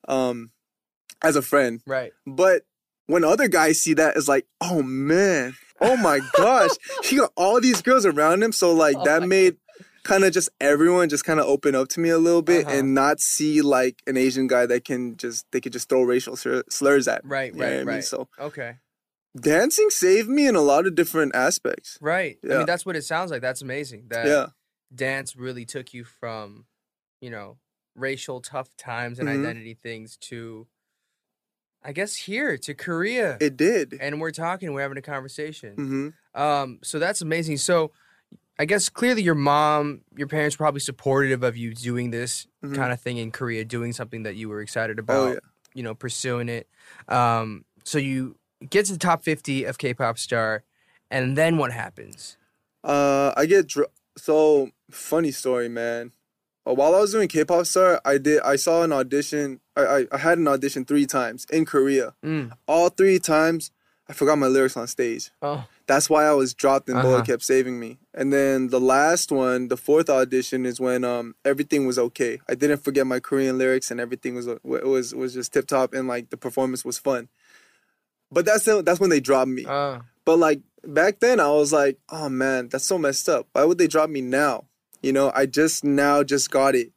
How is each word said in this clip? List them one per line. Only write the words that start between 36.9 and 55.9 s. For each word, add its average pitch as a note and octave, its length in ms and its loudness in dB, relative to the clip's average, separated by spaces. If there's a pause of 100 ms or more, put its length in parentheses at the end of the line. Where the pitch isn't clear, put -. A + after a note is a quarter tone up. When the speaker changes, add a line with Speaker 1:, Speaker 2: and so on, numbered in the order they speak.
Speaker 2:
that's F#3+ 200 -2
amazing. D#3+ 360 -4
So D#3+ 340 0 (680)
I D3+ 80 0
guess G3 220 0
clearly A#3+ 340 0
your E3+ 120 4
mom, D3 680 2 (140)
your C#3+ 120 -8
parents D3+ 280 -2
were D#3 80 -6
probably C#3+ 160 0
supportive C3+ 600 -2
of A#2+ 140 -2
you A#2 180 -10
doing A#2+ 380 -6
this A#2+ 340 -8 (160)
Speaker 1:
Mm-hmm. C#3 140 -10
Speaker 2:
kinda B2 200 -2
thing B2 200 -8
in A2+ 160 -8
Korea, A2+ 320 -6
doing A#2 280 -6
something A2+ 300 -12
that G#2 140 -10
you A2 120 -12
were G#2 120 -10
excited A2 400 -6
Speaker 1:
Oh, - 20 -14
Speaker 2:
about, B2+ 320 0
Speaker 1:
yeah. - 60 -10 (340)
Speaker 2:
you B2+ 80 -12
know, A2 140 -10
pursuing A#2+ 520 -6
it. A#2 200 -10 (400)
Um, A2+ 560 0 (180)
so - 160 -4
you C3 380 -4 (340)
get G3 160 2
to G3 60 -4
the E3+ 60 -8
top E3 260 0
fifty C#3 400 -4
of B2+ 140 -8
K-pop A#2+ 400 -4
star, A2 440 -4 (480)
and C3 260 -2
then D#3+ 220 2
what B2+ 140 -2
happens? - 640 -14 (480)
Speaker 1:
Uh, C#3 520 2
I D3 100 2
get F3+ 200 4
dr-, - 240 -2 (260)
so, D3+ 540 2 (180)
funny D#3 440 -2
story, B2 360 -4
man. A#2 440 -6 (520)